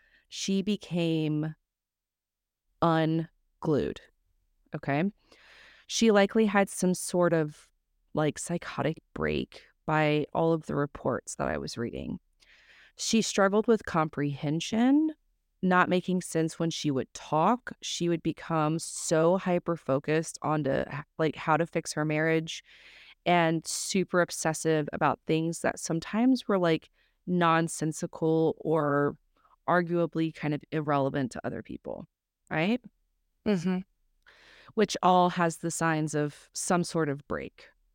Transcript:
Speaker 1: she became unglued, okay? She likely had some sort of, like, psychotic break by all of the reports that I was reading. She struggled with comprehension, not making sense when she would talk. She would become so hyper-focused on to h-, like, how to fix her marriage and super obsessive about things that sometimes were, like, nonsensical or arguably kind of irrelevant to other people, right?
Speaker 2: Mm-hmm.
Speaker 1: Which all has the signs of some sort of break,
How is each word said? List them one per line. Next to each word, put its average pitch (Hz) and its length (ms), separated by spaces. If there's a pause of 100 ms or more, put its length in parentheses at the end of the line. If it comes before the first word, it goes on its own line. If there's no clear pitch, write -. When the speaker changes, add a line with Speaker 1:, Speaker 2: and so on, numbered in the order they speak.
(280)
Speaker 1:
she 196 320
became 160 920 (1300)
unglued, 160 1160 (760)
okay? 147 300 (840)
She - 240
likely 208 360
had 196 220
some 180 240
sort 175 400
of, 151 360 (440)
like, 151 260
psychotic 160 600 (160)
break 76 480 (240)
by 151 480
all 165 180
of 160 140
the 147 80
reports 143 640
that 135 120
I - 80
was - 220
reading. - 420 (760)
She - 260
struggled 202 440
with 226 200
comprehension, 165 1300 (500)
not 180 260
making 180 340
sense 160 360
when 165 120
she - 200
would 131 240
talk. 180 680
She - 280
would 170 140
become 160 560
so 165 600
hyper-focused 160 1040
on 151 220
to 135 280
h-, 143 120 (140)
like, 160 180
how 156 200
to 165 100
fix - 280
her 151 100
marriage 160 580 (640)
and 165 400
super - 540
obsessive 160 720
about - 340
things 160 340
that - 180
sometimes 233 680
were, 202 120
like, 165 320 (360)
nonsensical 165 1300
or 147 580 (520)
arguably 165 640
kind 151 200
of 143 80 (100)
irrelevant 139 580
to - 160
other - 160
people, - 460 (420)
right? 180 300 (680)
Speaker 2:
Mm-hmm. 185 320 (960)
Speaker 1:
Which 208 280
all 180 280
has 170 280
the 170 120
signs 156 440
of 147 400
some 175 280
sort 160 260
of 143 200
break, - 400 (260)